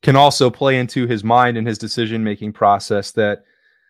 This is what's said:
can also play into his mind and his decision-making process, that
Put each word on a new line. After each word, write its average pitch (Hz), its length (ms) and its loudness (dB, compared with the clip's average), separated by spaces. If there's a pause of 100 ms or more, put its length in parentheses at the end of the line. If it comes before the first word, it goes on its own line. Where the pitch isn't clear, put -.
can 135 140 2
also 139 360 4
play 135 260 0
into 123 300 -4
his 113 160 -4
mind 120 340 2
and 110 80 -6
his 113 140 -6
decision-making 110 760 -6
process, 101 580 0
that 104 320 -2 (460)